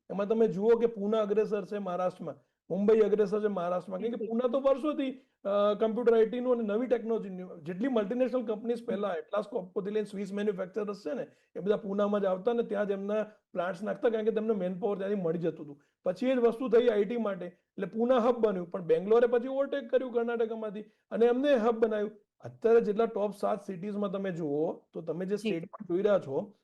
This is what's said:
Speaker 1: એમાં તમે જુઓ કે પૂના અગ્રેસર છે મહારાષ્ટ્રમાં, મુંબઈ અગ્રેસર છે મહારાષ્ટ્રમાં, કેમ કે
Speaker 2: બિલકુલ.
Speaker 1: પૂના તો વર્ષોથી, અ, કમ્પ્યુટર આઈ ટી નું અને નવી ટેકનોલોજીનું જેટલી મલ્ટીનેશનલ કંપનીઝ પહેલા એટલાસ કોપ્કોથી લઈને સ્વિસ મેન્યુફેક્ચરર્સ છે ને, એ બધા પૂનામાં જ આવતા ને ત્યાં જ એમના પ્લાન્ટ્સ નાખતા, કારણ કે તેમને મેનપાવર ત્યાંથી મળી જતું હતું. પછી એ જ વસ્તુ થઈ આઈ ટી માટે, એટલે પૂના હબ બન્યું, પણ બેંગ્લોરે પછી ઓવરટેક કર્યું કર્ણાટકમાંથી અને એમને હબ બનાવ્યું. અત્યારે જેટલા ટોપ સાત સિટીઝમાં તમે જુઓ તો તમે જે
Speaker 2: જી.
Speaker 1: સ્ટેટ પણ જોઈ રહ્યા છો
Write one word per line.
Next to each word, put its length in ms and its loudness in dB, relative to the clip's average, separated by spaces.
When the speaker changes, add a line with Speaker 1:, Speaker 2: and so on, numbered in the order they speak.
Speaker 1:
એમાં 180 -4
તમે 200 4
જુઓ 220 0
કે 160 4
પૂના 360 0
અગ્રેસર 440 0
છે 120 -8
મહારાષ્ટ્રમાં, 580 -4
મુંબઈ 300 4
અગ્રેસર 420 2
છે 60 0
મહારાષ્ટ્રમાં, 520 -4
કેમ 120 -4
કે 60 -6
Speaker 2:
બિલકુલ. 220 -4
Speaker 1:
પૂના 120 0
તો 80 0
વર્ષોથી, 520 0
અ, 360 2
કમ્પ્યુટર 380 4
આઈ 80 6
ટી 140 -2
નું 140 2
અને 100 -2
નવી 240 -2
ટેકનોલોજીનું 760 -4
જેટલી 240 -4
મલ્ટીનેશનલ 560 0
કંપનીઝ 420 -6
પહેલા 280 -4
એટલાસ 320 -4
કોપ્કોથી 460 -6
લઈને 140 -2
સ્વિસ 280 -8
મેન્યુફેક્ચરર્સ 720 -4
છે 60 -4
ને, 140 -6
એ 40 -10
બધા 180 0
પૂનામાં 440 0
જ 40 0
આવતા 280 0
ને 100 0
ત્યાં 240 -4
જ 40 -2
એમના 320 -2
પ્લાન્ટ્સ 600 -6
નાખતા, 260 0
કારણ 160 -2
કે 60 0
તેમને 220 0
મેનપાવર 440 -2
ત્યાંથી 180 -2
મળી 240 -2
જતું 260 -4
હતું. 160 -16
પછી 220 -2
એ 80 4
જ 20 2
વસ્તુ 320 2
થઈ 180 6
આઈ 180 4
ટી 120 -2
માટે, 280 -2
એટલે 400 -10
પૂના 320 2
હબ 300 4
બન્યું, 240 -2
પણ 100 -6
બેંગ્લોરે 460 4
પછી 200 2
ઓવરટેક 420 -2
કર્યું 240 0
કર્ણાટકમાંથી 680 -2
અને 140 4
એમને 280 4
હબ 260 2
બનાવ્યું. 320 0
અત્યારે 420 4
જેટલા 240 0
ટોપ 300 -4
સાત 300 -4
સિટીઝમાં 460 -6
તમે 200 -4
જુઓ 420 -2
તો 80 -10
તમે 240 -6
જે 120 -2
Speaker 2:
જી. 120 -4
Speaker 1:
સ્ટેટ 140 -4
પણ 240 -14
જોઈ 140 0
રહ્યા 180 4
છો 340 -6